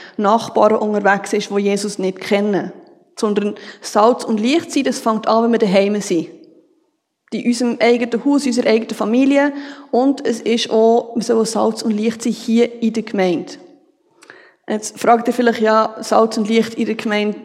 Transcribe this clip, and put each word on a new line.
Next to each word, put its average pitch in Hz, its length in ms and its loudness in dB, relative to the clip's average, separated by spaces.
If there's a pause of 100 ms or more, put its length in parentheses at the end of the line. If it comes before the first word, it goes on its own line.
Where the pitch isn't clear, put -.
(180)
Nachbarn 214 580 2
unterwegs 202 580 0
ist, 208 160 -4
die 202 120 -2
Jesus 202 380 -2
nicht 190 220 -4
kennen. 202 500 -2 (480)
Sondern 208 360 -2 (260)
Salz 233 420 2
und 220 160 -2
Licht 269 320 0
sein, 277 120 0
das 262 160 -2
fängt 220 280 -2
an, 226 160 2
wenn 233 80 2
wir 226 80 2
daheim 202 400 2
sind. 170 300 -2 (1000)
In 226 140 -6
unserem 240 360 0
eigenen 240 420 2
Haus, 285 200 2
in 277 60 0
unserer 240 200 0
eigenen 226 260 0
Familie. 269 560 2 (400)
Und 269 340 0
es 226 140 -2
ist 226 300 -2
auch, 226 460 2
wir 220 80 -2
sollen 226 220 2
Salz 220 360 -2
und 233 100 -2
Licht 220 300 -2
sein 240 100 -2
hier 233 500 0
in 220 120 0
der 220 100 -2
Gemeinde. 185 500 -2 (1160)
Jetzt 214 300 -6
fragt 233 280 4
ihr 247 60 0
vielleicht, 233 280 0
ja, 220 400 2
Salz 226 360 2
und 214 100 -2
Licht 226 280 0
in 233 100 -2
der 214 100 -4
Gemeinde, 208 500 -4